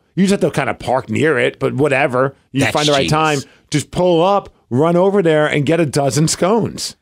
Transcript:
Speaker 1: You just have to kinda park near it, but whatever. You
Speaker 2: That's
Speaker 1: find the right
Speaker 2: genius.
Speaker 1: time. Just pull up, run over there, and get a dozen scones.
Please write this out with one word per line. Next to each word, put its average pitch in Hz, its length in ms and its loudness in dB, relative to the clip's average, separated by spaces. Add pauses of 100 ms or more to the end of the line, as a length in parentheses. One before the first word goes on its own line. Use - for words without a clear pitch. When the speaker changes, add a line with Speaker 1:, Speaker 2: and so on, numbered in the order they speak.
(160)
Speaker 1:
You 185 120 2
just 196 140 0
have 160 100 0
to - 60 -6
kinda 123 160 -2
park - 360 -4
near 123 300 0
it, 135 200 -2
but 131 140 -2
whatever. 135 600 0 (160)
You 131 100 -2
Speaker 2:
That's 175 120 0
Speaker 1:
find 151 140 0
the 147 40 2
right 139 180 0
Speaker 2:
genius. - 20 2
Speaker 1:
time. 156 280 2 (320)
Just 143 200 -4
pull 175 320 2
up, 190 260 0 (200)
run 156 280 2
over 196 240 2
there, 156 260 2
and 139 180 -2
get 165 140 0
a 170 60 0
dozen 139 420 0
scones. 175 760 -2